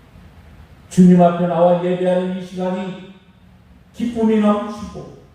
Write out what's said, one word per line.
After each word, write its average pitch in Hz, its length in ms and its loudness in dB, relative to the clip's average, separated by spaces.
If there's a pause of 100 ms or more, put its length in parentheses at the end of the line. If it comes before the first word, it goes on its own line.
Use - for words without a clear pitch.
(880)
주님 180 320 6
앞에 175 260 2
나와 175 360 2
예배하는 180 540 -2
이 180 80 -12
시간이 185 720 -10 (760)
기쁨이 220 460 -2
넘치고 208 760 -4 (180)